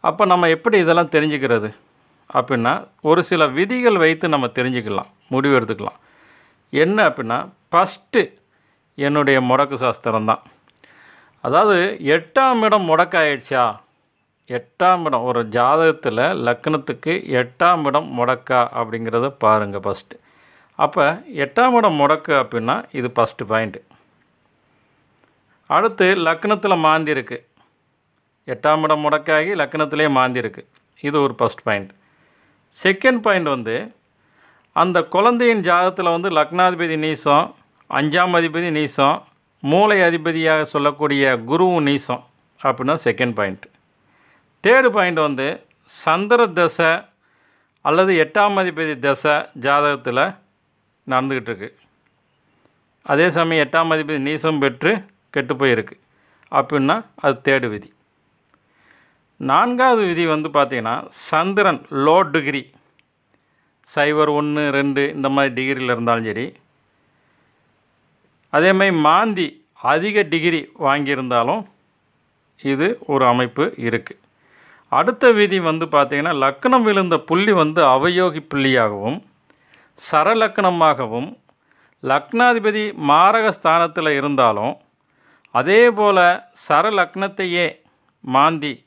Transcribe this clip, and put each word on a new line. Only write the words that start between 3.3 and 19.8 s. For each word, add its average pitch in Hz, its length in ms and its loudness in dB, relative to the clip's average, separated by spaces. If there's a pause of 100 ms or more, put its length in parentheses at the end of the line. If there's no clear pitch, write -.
சில 165 100 2 (180)
விதிகள் 220 440 0
வைத்து 160 320 0
நம்ம 127 140 -2 (100)
தெரிஞ்சுக்கலாம், 117 500 -4 (260)
முடிவு 139 240 2
எடுத்துக்கலாம். 104 400 -8 (720)
என்ன 175 240 0 (120)
அப்படின்னா, 123 300 -6 (320)
ஃபஸ்ட்டு 185 500 0 (760)
என்னுடைய 139 400 2 (120)
முடக்கு 139 320 2
சாஸ்திரம் 110 480 -2
தான். - 140 -2 (1000)
அதாவது 190 320 2 (400)
எட்டாம் 240 520 0
இடம் 208 220 2
முடக்காயிடுச்சா, 156 760 0 (840)
எட்டாம் 175 580 0
இடம் 123 220 -2
ஒரு 120 120 0 (140)
ஜாதகத்துல 139 640 2 (280)
லக்னத்துக்கு 139 680 -4 (260)
எட்டாம் 160 480 0
இடம் 147 200 0 (100)
முடக்கா 123 440 0 (180)
அப்படிங்கிறத 113 480 -4 (160)
பாருங்க 107 420 2